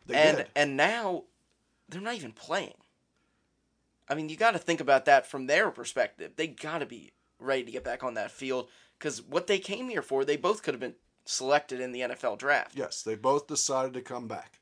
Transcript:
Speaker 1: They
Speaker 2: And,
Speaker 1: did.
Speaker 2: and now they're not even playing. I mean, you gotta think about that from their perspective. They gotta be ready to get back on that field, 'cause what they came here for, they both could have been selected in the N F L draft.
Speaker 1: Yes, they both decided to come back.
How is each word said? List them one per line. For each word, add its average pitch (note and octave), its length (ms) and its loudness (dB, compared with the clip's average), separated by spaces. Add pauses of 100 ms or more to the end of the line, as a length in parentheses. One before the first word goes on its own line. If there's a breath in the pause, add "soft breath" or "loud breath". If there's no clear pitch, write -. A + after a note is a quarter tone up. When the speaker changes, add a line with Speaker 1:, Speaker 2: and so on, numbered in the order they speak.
Speaker 1:
They - 100 -2
Speaker 2:
And, D3+ 220 8
Speaker 1:
did. - 180 -4
Speaker 2:
and C#3+ 200 2
now F#3 480 2 (640)
they're F3 120 -10
not A3+ 140 -6
even C#3 180 -10
playing. - 420 -6 (1300)
I C#3+ 60 0
mean, D#3 140 -4
you D#3 80 -10
gotta A3 220 2
think E3 220 0
about C3+ 240 6
that C#3 220 8
from C3+ 200 -8
their E3+ 240 4
perspective. A#2 680 -4
They D#3+ 100 0
gotta D#3 400 -6
be - 260 -18 (260)
ready C3 260 -2
to A#2+ 80 -12
get B2 120 -8
back B2 180 -6
on B2 120 -4
that G#2+ 160 -4
field, C3 380 -4 (300 soft breath)
'cause B2 240 -6
what F3 240 -4
they G3+ 120 2
came A#3 300 -8
here G3 140 -4
for, C3+ 220 0
they D3 120 2
both G3+ 260 0
could C#3+ 120 -4
have A#2 60 -12
been B2+ 160 -8 (280)
selected C3+ 560 0
in B2+ 120 -6
the B2 100 -4
N B2 80 -2
F - 140 -8
L A2 120 -2
draft. C3+ 400 0
Speaker 1:
Yes, - 260 -6
they A2 120 -4
both C3 320 0
decided C3 480 -2
to B2+ 60 -8
come B2 280 -10
back. - 340 -14